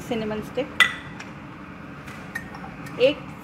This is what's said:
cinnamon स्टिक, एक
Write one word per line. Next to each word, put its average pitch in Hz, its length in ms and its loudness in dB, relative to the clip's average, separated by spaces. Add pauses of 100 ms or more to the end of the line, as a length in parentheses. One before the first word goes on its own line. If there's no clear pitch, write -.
cinnamon 214 420 0
स्टिक, 254 240 0 (2250)
एक 277 160 10 (280)